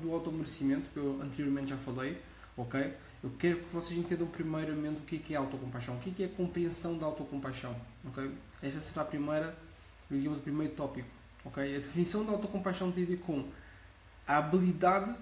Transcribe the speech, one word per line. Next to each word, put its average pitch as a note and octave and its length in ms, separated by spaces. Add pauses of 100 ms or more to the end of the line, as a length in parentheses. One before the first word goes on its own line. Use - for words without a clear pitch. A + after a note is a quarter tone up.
do D#3+ 100
automerecimento, D#3 800
que - 60
eu C#3 240
anteriormente C#3 460
já C3+ 100
falei, C3 420 (380)
ok? C3+ 340 (320)
Eu B2 140
quero E3+ 220
que - 120
vocês E3+ 280
entendam E3+ 260
primeiramente D#3 720
o - 40
que - 160
é - 20
que D#3+ 160
é - 20
autocompaixão, B2 580
o A#2+ 40
que F#3+ 100
é F3+ 40
que F#3+ 100
é - 20
a F3+ 40
compreensão E3+ 680
da D#3 80
autocompaixão, C3+ 760 (240)
ok? C3+ 280 (320)
Esta C#3 160
será D3+ 240
a - 20
primeira, D3+ 500 (540)
digamos, C#3 300
o - 20
primeiro D3+ 320
tópico, C3+ 340 (360)
ok? C#3 320
A C#3+ 40
definição F3 460
da G#3+ 60
autocompaixão F#3+ 600
tem F3+ 120
a E3+ 40
ver F3 120
com C#3 260 (800)
a D3 120
habilidade F3+ 840